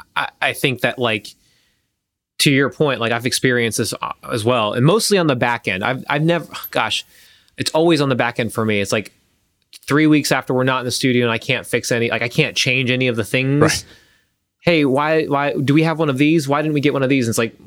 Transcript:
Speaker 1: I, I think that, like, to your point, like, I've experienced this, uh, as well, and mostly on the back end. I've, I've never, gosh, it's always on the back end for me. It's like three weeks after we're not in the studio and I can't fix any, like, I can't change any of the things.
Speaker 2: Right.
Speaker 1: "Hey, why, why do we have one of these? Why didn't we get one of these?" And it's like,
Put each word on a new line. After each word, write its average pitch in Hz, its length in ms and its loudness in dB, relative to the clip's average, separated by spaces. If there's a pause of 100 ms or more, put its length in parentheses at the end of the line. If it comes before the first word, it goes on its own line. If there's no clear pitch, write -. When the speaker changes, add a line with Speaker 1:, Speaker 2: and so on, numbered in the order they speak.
(160)
Speaker 1:
I, 143 140 -2 (100)
I 139 140 0
think 131 260 0
that, 120 180 0
like, 113 360 -2 (1040)
to - 120 2
your 135 180 2
point, 135 320 -2
like, 113 120 0
I've 117 140 -2
experienced 120 520 0
this, 110 240 -2
uh, - 100 -8 (180)
as 117 140 -4
well, 110 300 2
and 120 100 2
mostly 202 340 2
on 170 100 2
the 135 80 2
back 120 320 -2
end. 98 160 -2
I've, 127 260 -4
I've 147 120 0
never, 165 240 0 (260)
gosh, 113 320 -2 (520)
it's 127 140 -6
always 160 300 2
on 143 80 0
the 135 80 0
back 120 240 -2
end 113 120 -4
for 113 120 -2
me. 107 160 0
It's 98 120 -2
like 110 200 -4 (760)
three 151 220 2
weeks 151 240 2
after 135 200 -2
we're 127 120 0
not 127 160 0
in 123 40 -6
the 123 60 -4
studio 123 340 2
and 117 80 2
I 113 60 -2
can't 120 260 -4
fix - 280 -4
any, 117 180 0
like, 113 120 -2
I 120 60 -2
can't 120 280 0
change 127 340 0
any 127 160 0
of 120 100 0
the 113 80 -2
things. 135 380 0
Speaker 2:
Right. 151 220 0 (760)
Speaker 1:
"Hey, 165 240 2
why, 147 420 2
why 143 280 -2
do 139 200 0
we 156 100 4
have 160 160 0
one 156 100 0
of 131 80 -2
these? 147 300 2
Why 143 120 0
didn't 151 140 -2
we 147 60 0
get 139 120 2
one 135 120 0
of 127 40 0
these?" 131 180 2
And 117 60 0
it's - 60 -2
like, 117 160 -2 (120)